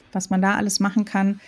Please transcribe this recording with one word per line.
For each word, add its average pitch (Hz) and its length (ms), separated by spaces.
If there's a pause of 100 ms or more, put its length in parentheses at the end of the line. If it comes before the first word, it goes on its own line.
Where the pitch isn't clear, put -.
(120)
was 190 160
man 185 140
da 196 140
alles 208 240
machen 202 260
kann, 196 420